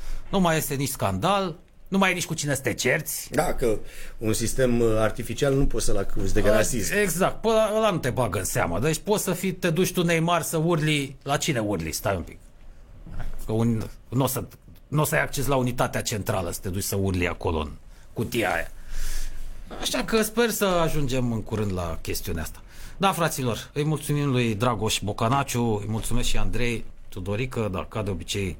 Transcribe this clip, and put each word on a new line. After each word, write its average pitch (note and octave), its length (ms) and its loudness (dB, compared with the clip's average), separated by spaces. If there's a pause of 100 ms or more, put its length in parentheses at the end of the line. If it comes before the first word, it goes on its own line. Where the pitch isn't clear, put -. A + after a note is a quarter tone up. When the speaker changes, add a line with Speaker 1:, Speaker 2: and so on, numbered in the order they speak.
(300)
Speaker 1:
nu G3 100 2
mai E3 160 4
este D3 180 -2
nici C3+ 140 -2
scandal, F3 680 0 (320)
nu G3 100 2
mai F#3+ 120 4
e F3+ 40 2
nici F3 120 -4
cu E3 80 -4
cine D3 200 -2
să B2 60 -2
te G#2+ 140 -2
cerți. - 560 -2
Speaker 2:
Da, E3+ 240 0
că A2 240 2 (400)
un A2 140 0
sistem, A#2+ 480 2
uh, A2+ 180 4
artificial A#2 560 0
nu C#3 120 6
poți - 180 4
să-l G#2 120 6
acuzi F#2+ 380 4
de G#2 60 6
Speaker 1:
A, G#2 120 6
Speaker 2:
rasism. A2 420 2
Speaker 1:
exact, F3+ 460 2
păi A3 100 0
ăla, A3 260 4
ăla A3 140 4
nu E3+ 80 0
te B2+ 120 -2
bagă G#2+ 280 0
în F#2 60 -4
seamă. F2 340 0
Deci D3+ 200 0
poți G3+ 260 0
să F#3+ 80 0
fii, F3+ 200 -2
te F3 180 0
duci F#3 220 2
tu, F3+ 100 0
Neymar, E3+ 400 2
să E3+ 140 -4
urli, D#3 680 2
la C#3 140 -2
cine C3 220 0
urli? F#2 340 -2
Stai G2+ 240 -2
un E2 60 -4
pic. - 160 -14 (1080)
Că A2 60 -4
un, A2+ 300 2 (260)
n-o B2+ 180 2
să, B2+ 180 -2 (440)
n-o D3+ 160 2
să D#3+ 100 -2
ai C#3+ 80 2
acces C#3 240 -2
la C#3 100 2
unitatea B2 460 0
centrală, F#2+ 480 -2
să - 100 -8
te G2+ 80 -6
duci F#2+ 140 -2
să - 140 -2
urli F#2 320 2
acolo E2 300 -2
în D2+ 120 -4 (420)
cutia G2+ 400 -2
aia. E2 180 -2 (1120)
Așa - 240 -2
că A3 180 2
sper A3 280 0
să - 140 -2
ajungem D3 680 2
în G#2+ 100 -2
curând G#2 300 -2
la E2+ 280 -4
chestiunea E2+ 420 -4
asta. - 200 -10 (340)
Da, F#3+ 160 2
fraților, C#3+ 600 -2
îi D3 120 -2
mulțumim D3 460 0
lui A#2+ 240 2
Dragoș G#2+ 500 0
Bocanaciu, A#2+ 580 0
îi G#2 260 0
mulțumesc A2+ 400 2
și - 80 8
Andrei A#2+ 480 4 (240)
Tudorică, G#2+ 640 -2
dar E2 160 -4
ca A2 140 -6
de G2 80 -2
obicei F2+ 500 -4